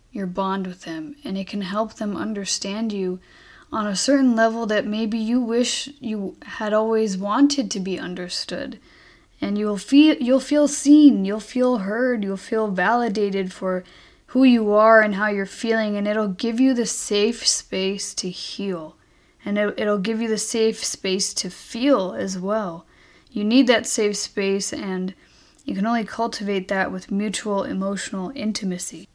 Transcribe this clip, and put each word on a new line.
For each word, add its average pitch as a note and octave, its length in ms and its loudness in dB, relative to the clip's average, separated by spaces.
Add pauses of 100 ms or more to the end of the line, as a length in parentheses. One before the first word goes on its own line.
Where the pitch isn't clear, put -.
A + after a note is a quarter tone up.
(120)
your G3 160 -6
bond F#3+ 380 -2
with F3+ 180 -12
them, D4 320 -10 (100)
and F#3+ 120 -6
it G3 100 -6
can G3+ 140 -6
help G#3 340 -4
them G#3 200 -6
understand G#3 800 -4
you F#3 260 -4 (520)
on G#3+ 140 -2
a G3+ 100 -4
certain C4 400 4
level A3+ 300 2
that G#3 200 0
maybe G#3+ 320 -2
you A3+ 240 0
wish A#3 480 -2 (100)
you G#3 440 -6
had G#3+ 300 -6
always A3 440 2
wanted A3 520 2
to G3+ 100 -6
be F#3 200 -4
understood. - 800 -8 (640)
And G3+ 160 -2
you'll G#3 200 -2
feel, D4 380 6
you'll B3 240 2
feel D4 280 2
seen, C#4+ 580 8
you'll G3+ 140 -2
feel B3 400 0
heard, A3 440 -2
you'll G3 140 -4
feel A3 320 -2
validated G3 800 0
for F#3 320 -4 (440)
who B3+ 160 4
you A3+ 300 6
are A3 280 6
and G#3 140 0
how G#3 120 0
you're G3+ 180 -2
feeling, A3 500 -2
and G3+ 120 -2
it'll G#3 220 0
give A3+ 300 -2
you C4 140 4
the A#3 120 0
safe G#3+ 600 -2
space G3 720 -4
to - 140 -6
heal. F3+ 640 -8 (480)
And G3+ 140 -2
it, G#3 200 0
it'll G#3 220 0
give A3 220 -2
you A#3 60 -2
the A3 100 0
safe A3 460 0
space - 520 -4
to - 140 -6
feel A3+ 640 0
as G3 260 -6
well. F#3+ 460 -4 (440)
You G#3 140 -6
need A#3 240 4
that A#3+ 180 2
safe G#3 320 -2
space, G3 560 -4
and F#3 400 -6 (520)
you G3+ 100 -6
can F#3+ 100 -2
only A#3 200 0
cultivate G3+ 640 -4
that F#3+ 220 -2
with F#3 200 -10
mutual G3+ 520 -2
emotional F#3+ 720 -6
intimacy. F#3+ 800 -6